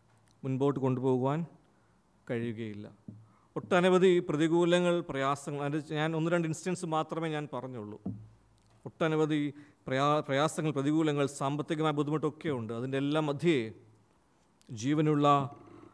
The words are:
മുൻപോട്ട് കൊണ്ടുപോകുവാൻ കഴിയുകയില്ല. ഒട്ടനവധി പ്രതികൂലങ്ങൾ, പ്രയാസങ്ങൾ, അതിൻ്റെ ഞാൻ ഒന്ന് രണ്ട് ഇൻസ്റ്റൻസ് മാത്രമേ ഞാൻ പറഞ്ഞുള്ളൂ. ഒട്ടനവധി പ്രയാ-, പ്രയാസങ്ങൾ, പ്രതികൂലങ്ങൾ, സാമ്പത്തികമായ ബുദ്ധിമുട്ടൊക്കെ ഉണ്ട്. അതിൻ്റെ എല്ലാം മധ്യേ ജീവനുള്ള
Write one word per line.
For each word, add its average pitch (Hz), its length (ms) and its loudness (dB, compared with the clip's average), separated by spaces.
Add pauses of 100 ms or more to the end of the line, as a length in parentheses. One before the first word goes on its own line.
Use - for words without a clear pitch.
(460)
മുൻപോട്ട് 135 400 0
കൊണ്ടുപോകുവാൻ 131 540 2 (920)
കഴിയുകയില്ല. 113 560 -6 (720)
ഒട്ടനവധി 185 540 6 (160)
പ്രതികൂലങ്ങൾ, 175 680 4 (160)
പ്രയാസങ്ങൾ, 139 560 -2
അതിൻ്റെ 156 340 -4
ഞാൻ 160 180 0
ഒന്ന് 165 160 0
രണ്ട് 165 160 0
ഇൻസ്റ്റൻസ് 175 360 -4 (100)
മാത്രമേ 160 400 -4
ഞാൻ 151 180 -6
പറഞ്ഞുള്ളൂ. 120 440 -10 (920)
ഒട്ടനവധി 156 520 0 (460)
പ്രയാ-, 143 420 2
പ്രയാസങ്ങൾ, 151 500 0
പ്രതികൂലങ്ങൾ, 147 480 2 (120)
സാമ്പത്തികമായ 147 640 -2
ബുദ്ധിമുട്ടൊക്കെ 151 580 -4
ഉണ്ട്. 113 220 -6
അതിൻ്റെ 135 240 -4
എല്ലാം 151 260 0
മധ്യേ 143 280 2 (1200)
ജീവനുള്ള 147 440 2 (680)